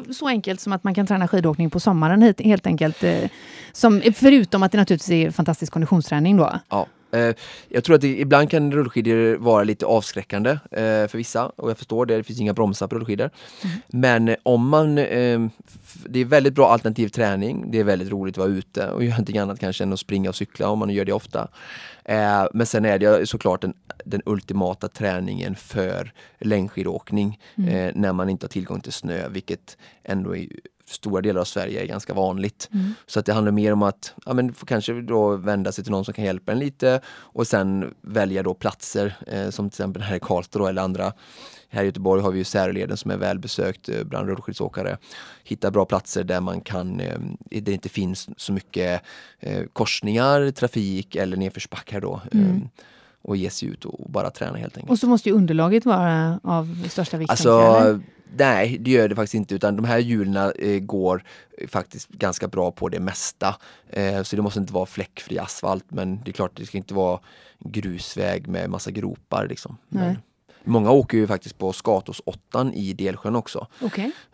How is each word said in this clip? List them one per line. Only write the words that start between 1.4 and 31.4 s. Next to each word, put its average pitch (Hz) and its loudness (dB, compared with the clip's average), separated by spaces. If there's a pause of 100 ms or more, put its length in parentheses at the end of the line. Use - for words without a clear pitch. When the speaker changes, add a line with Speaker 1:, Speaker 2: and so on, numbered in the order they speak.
Speaker 1:
på 180 -2
sommaren, 175 4
helt, 220 8
helt 202 4
enkelt, 160 0
eh, 170 0 (420)
som, 214 6 (140)
förutom 247 8
att 190 4
det 208 4
naturligtvis 190 4 (180)
är 156 -2
fantastisk 160 -2
konditionsträning 165 4
då. 156 4 (100)
Speaker 2:
Ja. 98 -2 (260)
Eh, 117 4 (340)
jag - 0
tror 165 10
att 139 8
det, 135 0
ibland 143 6
kan 147 2
rullskidor 113 2
vara 107 4
lite 104 -2
avskräckande, 104 0
eh, 110 -2
för 110 -8
vissa. 117 -2
Och - -6
jag 113 -4
förstår 117 -2
det, 113 0
det 110 -2
finns 117 -10
inga 104 0
bromsar 101 0
på - -6
rullskidor. 113 -4 (340)
Speaker 1:
Mm. 180 -6 (100)
Speaker 2:
Men, 123 4
eh, 113 2
om 123 4
man, 151 4
eh, 120 2 (260)
f-, - -20
det 127 0
är 123 2
väldigt 135 6
bra 135 8
alternativ 113 2
träning. 104 -2
Det 113 2
är 107 2
väldigt 95 0
roligt 95 -4
att 95 -8
vara 95 0
ute 95 -4
och - -2
göra 120 0
någonting 104 -2
annat 98 -4
kanske 95 -4
än 98 -2
att 95 -4
springa 98 -2
och 92 -8
cykla, - -4
om 107 -2
man 104 -2
gör 101 -2
det 98 -2
ofta. - -6 (580)
Eh, 104 2
men 113 2
sen 110 0
är 101 4
det 101 6
såklart 92 -2
den, 92 -4 (320)
den 98 -4
ultimata 98 -4
träningen 92 -4
för 92 -6 (460)
längdskidåkning, 98 -4 (180)
Speaker 1:
Mm. 196 0
Speaker 2:
eh, 92 0
när 95 0
man 92 -2
inte 95 -4
har - -12
tillgång 98 -8
till - -12
snö, 85 -8
vilket - -12 (260)
ändå 92 -6
i - -12 (260)
stora 98 -4
delar 95 0